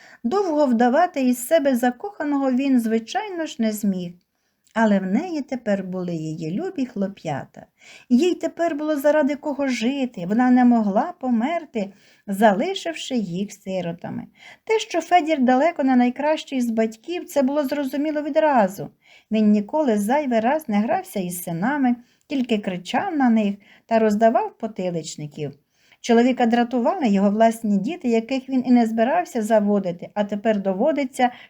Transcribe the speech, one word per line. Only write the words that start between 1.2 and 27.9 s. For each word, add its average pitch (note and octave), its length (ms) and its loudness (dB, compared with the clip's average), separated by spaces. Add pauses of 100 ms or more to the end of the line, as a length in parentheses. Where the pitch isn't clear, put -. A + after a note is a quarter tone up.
із B3 240 0
себе C#4+ 300 2
закоханого C4+ 760 -2
він, C4 280 2
звичайно D#4 680 -4
ж, D4+ 120 -14
не A3 140 0
зміг. F#3 400 -4 (640)
Але G#3+ 240 4
в F#3 80 -2
неї D4+ 360 -2
тепер G#3 420 -4
були F3+ 300 -6
її D#3 360 -6
любі C#4 360 -4
хлоп'ята. G3 800 -8 (420)
Їй D#4 260 4
тепер E4 400 -4
було D4+ 220 -2
заради D4 400 2
кого C#4 300 -4
жити, B3 600 -4
вона B3 240 2
не B3 140 6
могла A#3+ 560 2
померти, B3 720 -2 (340)
залишивши A#3 880 0
їх G3 380 -4
сиротами. F3 720 -8 (380)
Те, A4 140 0
що F#4 220 -4
Федір D#4+ 400 0
далеко C4 440 2
не C4 120 2
найкращий C4+ 640 -2
з A#3+ 100 -2
батьків, A3+ 540 -4
це - 180 -2
було C#4 220 0
зрозуміло D4 580 -4
відразу. C#4+ 680 0 (400)
Він G#3+ 200 4
ніколи G#3+ 480 2
зайвий B3 420 0
раз C#4+ 280 0
не G#3 80 0
грався B3+ 440 -2
із F3 220 -6
синами, A#3+ 540 0 (300)
тільки B3 320 -2
кричав A3 580 -4
на B3+ 140 4
них G#3 260 2 (300)
та A3+ 120 0
роздавав A3+ 600 2
потиличників. D#3+ 920 -8 (480)
Чоловіка B3 460 4
дратували A#3+ 600 0
його G3+ 220 4
власні A3 480 2
діти, C4+ 300 -4